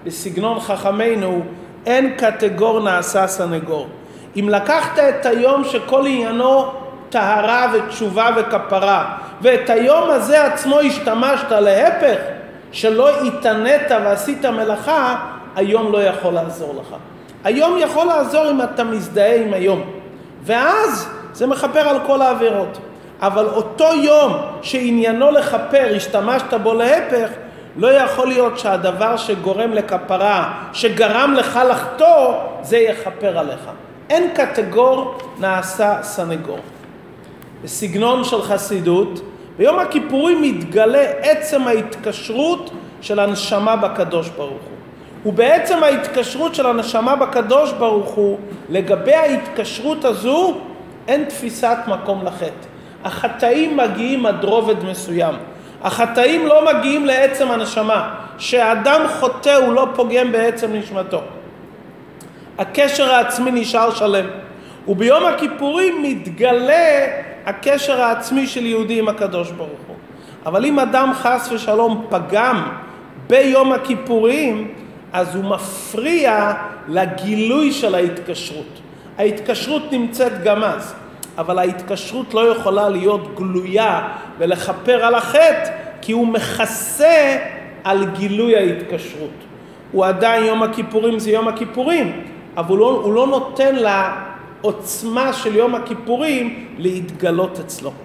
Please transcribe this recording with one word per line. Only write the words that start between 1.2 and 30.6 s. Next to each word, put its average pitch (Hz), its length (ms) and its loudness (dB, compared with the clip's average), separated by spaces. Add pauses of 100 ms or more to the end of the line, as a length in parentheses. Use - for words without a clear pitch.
אין 262 300 2
קטגור 220 640 0
נעשה 190 460 0
סנגור. 165 600 -4 (480)
אם 202 120 -2
לקחת 285 500 0
את 269 280 2
היום 254 380 2
שכל 254 360 0
עניינו 262 720 2 (380)
טהרה 220 640 2
ותשובה 220 640 0
וכפרה, 196 800 0 (260)
ואת 240 280 4
היום 285 400 4
הזה 285 340 4
עצמו 285 360 2
השתמשת 254 680 0
להפך, 220 680 4 (540)
שלא 269 500 2
התענית 247 680 0
ועשית 214 560 0
מלאכה, 240 680 0 (420)
היום 208 340 2
לא 208 100 2
יכול 180 300 0
לעזור 165 480 -6
לך. - 160 -16 (480)
היום 294 360 2
יכול 311 260 2
לעזור 302 440 2
אם 269 120 0
אתה 240 220 -2
מזדהה 214 520 2
עם 220 160 0
היום, 185 300 0 (600)
ואז 277 680 0 (240)
זה 240 140 -2
מכפר 294 420 2
על 269 180 2
כל 277 160 2
העבירות. 226 560 0 (420)
אבל 202 260 2
אותו 214 380 0 (100)
יום 294 380 4 (300)
שעניינו 240 680 2
לכפר, 277 680 2
השתמשת 226 580 -2
בו 226 200 0
להפך, 233 540 2 (480)
לא 240 160 4
יכול 262 360 4
להיות 247 300 2
שהדבר 190 580 0
שגורם 202 560 -2
לכפרה, 196 800 0 (200)